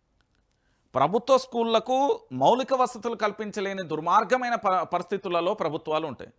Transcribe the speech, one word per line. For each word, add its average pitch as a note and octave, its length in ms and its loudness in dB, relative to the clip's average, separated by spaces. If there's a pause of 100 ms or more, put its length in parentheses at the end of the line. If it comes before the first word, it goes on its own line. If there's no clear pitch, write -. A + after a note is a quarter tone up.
(960)
ప్రభుత్వ A3 440 2
స్కూళ్లకు A#3 800 0 (120)
మౌలిక G#3 420 2
వసతులు A#3+ 400 -2
కల్పించలేని G3+ 680 -6
దుర్మార్గమైన G3 720 0
ప-, F#3+ 280 2
పరిస్థితులలో F3 720 -2
ప్రభుత్వాలు D#3 520 -2
ఉంటాయి. - 320 -12